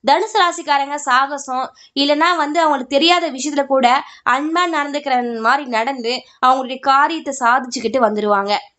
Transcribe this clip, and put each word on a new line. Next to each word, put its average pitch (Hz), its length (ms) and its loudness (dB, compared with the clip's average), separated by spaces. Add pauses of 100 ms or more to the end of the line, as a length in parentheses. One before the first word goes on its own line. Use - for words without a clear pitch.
தனுசு 349 360 2
ராசிக்காரங்க 294 560 0 (100)
சாகசம் 262 580 -2 (380)
இல்லைன்னா 294 260 2 (140)
வந்து 294 220 -2
அவங்களுக்கு 277 320 0
தெரியாத 339 400 2
விஷயத்துல 285 360 -2
கூட 262 140 2 (480)
அன்பா 320 280 -2 (120)
நடந்துக்கிற 285 420 -2 (300)
மாதிரி 277 180 2 (120)
நடந்து 240 360 -4 (340)
அவங்களுடைய 262 320 0 (120)
காரியத்தை 294 520 0
சாதிச்சுக்கிட்டு 247 640 0
வந்துடுவாங்க. 208 460 0 (260)